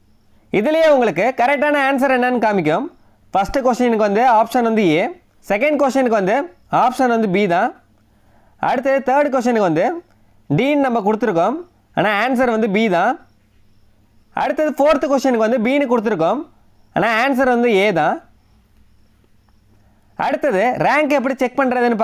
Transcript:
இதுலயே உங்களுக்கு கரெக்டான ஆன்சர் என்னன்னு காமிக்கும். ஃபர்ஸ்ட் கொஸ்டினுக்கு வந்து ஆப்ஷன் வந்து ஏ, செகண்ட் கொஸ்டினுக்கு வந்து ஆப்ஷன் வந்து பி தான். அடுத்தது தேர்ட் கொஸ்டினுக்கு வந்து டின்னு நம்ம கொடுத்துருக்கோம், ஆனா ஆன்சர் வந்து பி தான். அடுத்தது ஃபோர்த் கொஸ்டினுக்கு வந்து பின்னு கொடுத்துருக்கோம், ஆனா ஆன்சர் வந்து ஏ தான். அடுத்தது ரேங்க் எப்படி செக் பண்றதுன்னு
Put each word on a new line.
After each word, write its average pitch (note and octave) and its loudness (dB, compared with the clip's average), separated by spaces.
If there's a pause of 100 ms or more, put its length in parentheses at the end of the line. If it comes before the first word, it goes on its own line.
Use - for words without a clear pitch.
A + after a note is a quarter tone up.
(580)
இதுலயே D#4 2
உங்களுக்கு G#3+ 0 (140)
கரெக்டான C#4+ 0
ஆன்சர் C4+ 0
என்னன்னு B3 0
காமிக்கும். G3 0 (480)
ஃபர்ஸ்ட் G3 -2
கொஸ்டினுக்கு A3+ 0
வந்து G#3 0 (160)
ஆப்ஷன் A#3 0
வந்து A3 0 (120)
ஏ, F3 0 (460)
செகண்ட் B3+ 0
கொஸ்டினுக்கு B3 0
வந்து F#3+ 0 (480)
ஆப்ஷன் B3 0
வந்து A3+ 0
பி G#3 2 (100)
தான். G#3+ 0 (1000)
அடுத்தது C4+ 0 (120)
தேர்ட் C#4+ 2
கொஸ்டினுக்கு A3+ 0
வந்து E3 0 (720)
டின்னு C#4 2
நம்ம A#3+ 0
கொடுத்துருக்கோம், G#3+ 0 (420)
ஆனா F#3 0 (140)
ஆன்சர் B3 0
வந்து A3 0
பி A3 2 (140)
தான். G#3 0 (1300)
அடுத்தது C#4+ -2 (100)
ஃபோர்த் D4 2
கொஸ்டினுக்கு B3 0
வந்து A#3 0
பின்னு C#4+ 0
கொடுத்துருக்கோம், A3 -2 (540)
ஆனா F#3+ 0 (140)
ஆன்சர் B3+ 0
வந்து A#3+ 2 (140)
ஏ - 2 (160)
தான். F3+ 0 (2000)
அடுத்தது C4 0 (240)
ரேங்க் C#4+ 2
எப்படி B3+ -2
செக் B3 -4
பண்றதுன்னு A#3+ 0